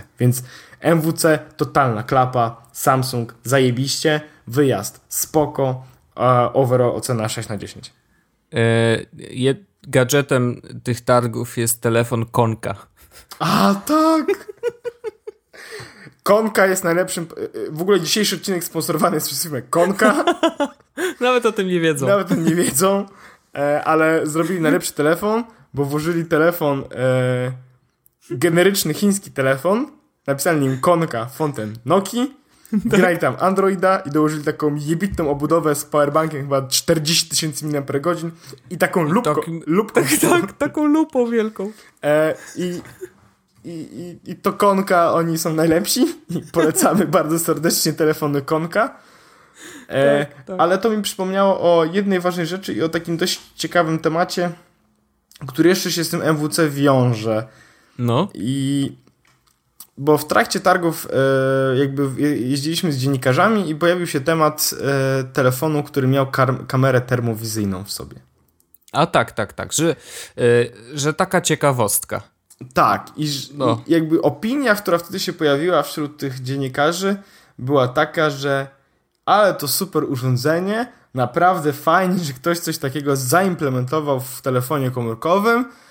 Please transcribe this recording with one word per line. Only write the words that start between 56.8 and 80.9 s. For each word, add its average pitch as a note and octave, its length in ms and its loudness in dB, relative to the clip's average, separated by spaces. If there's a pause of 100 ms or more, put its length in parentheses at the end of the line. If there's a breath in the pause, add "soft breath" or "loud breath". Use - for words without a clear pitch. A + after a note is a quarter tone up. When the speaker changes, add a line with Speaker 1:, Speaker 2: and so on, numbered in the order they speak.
Speaker 2:
No. A#2+ 360 0
Speaker 1:
I, C#3 580 -2 (1080)
bo D3 200 4
w - 80 -4
trakcie A3 340 0
targów, F3+ 480 0 (640)
e, B2+ 40 2
jakby C#3 320 0
w-, C3 100 -6
je-, C#3+ 180 2
jeździliśmy C#3+ 560 -2
z C3+ 60 -2
dziennikarzami C#3+ 720 2
i D#3 40 -2
pojawił E3+ 320 0
się D#3 140 -2
temat, D#3 540 0 (460)
e, C3 40 -6
telefonu, C3+ 580 0
który C3+ 260 0
miał C3+ 180 2
kar-, B2+ 400 0
kamerę C3 340 2
termowizyjną A2 840 -4
w - 80 -14
sobie. - 240 -14 (760)
Speaker 2:
A D3+ 140 2
tak, C3 260 0
tak, G#2 200 -6
tak, - 200 -10
że, D#3+ 180 0
e, C3 40 -2 (1000 loud breath)
że D3 200 -2
taka F#3 260 0
ciekawostka. B2 840 0 (520)
Speaker 1:
Tak, A2 420 2
i D3+ 120 -4
ż-, C3+ 280 -8
Speaker 2:
No. A#2 300 0
Speaker 1:
i D3+ 60 0
jakby D#3+ 300 2
opinia, A#3+ 520 0
która E3+ 240 0
wtedy F#3 220 -8
się F3 120 -4
pojawiła D3+ 500 2
wśród D3 360 -8
tych C3 240 -6
dziennikarzy, C#3+ 760 -2 (420 loud breath)
była B2+ 300 2
taka, D3+ 420 0
że C#3 360 -2 (600)
ale F#3+ 280 4
to D3 140 -6
super D#3 360 -2
urządzenie, D#3 800 -2 (280 loud breath)